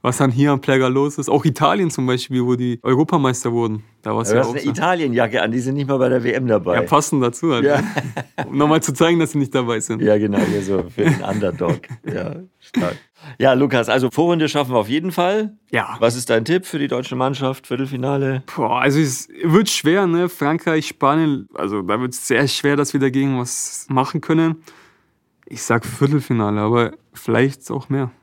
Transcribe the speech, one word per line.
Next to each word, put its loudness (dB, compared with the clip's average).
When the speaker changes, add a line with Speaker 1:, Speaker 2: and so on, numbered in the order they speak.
Speaker 1:
was -2
dann 4
hier 2
am 0
Plärrer 2
los 0
ist. -6
Auch 2
Italien 2
zum -4
Beispiel, -2
wo 2
die -4
Europameister 2
wurden. -2
Da -4
war's -2
Speaker 2:
Ja, 4
Speaker 1:
ja 4
Speaker 2:
du 2
hast -2
Speaker 1:
auch -6
Speaker 2:
eine -6
Speaker 1:
so. 0
Speaker 2:
Italienjacke 0
an, 0
die -2
sind -2
nicht -2
mal 2
bei 2
der 2
W 0
M -2
dabei. 2
Speaker 1:
Ja, 0
passend 2
dazu 0
halt. 2
Speaker 2:
Ja. 4
Speaker 1:
Um -6
nochmal 4
zu -4
zeigen, 4
dass 0
sie -2
nicht -2
dabei 0
sind. -4
Speaker 2:
Ja, 4
genau, 0
hier 0
so -2
für -2
den 2
Underdog. -2
Speaker 1:
<laughs> -16
Speaker 2:
Ja, -8
stark. -6
Ja, 4
Lukas, 2
also 2
Vorrunde 2
schaffen -2
wir 4
auf 0
jeden -2
Fall. 0
Speaker 1:
Ja. -4
Speaker 2:
Was 2
ist -8
dein 2
Tipp 0
für -8
die 0
deutsche -4
Mannschaft, -2
Viertelfinale? -2
Speaker 1:
Boah, 0
also 2
es -2
wird 4
schwer, 2
ne? 2
Frankreich, -2
Spanien, 0
also -4
da 0
wird's -6
sehr 4
schwer, 0
dass -2
wir 0
dagegen 0
was -8
machen 0
können. 0
Ich -14
sag 0
Viertelfinale, 0
aber 2
vielleicht 0
auch -8
mehr. -4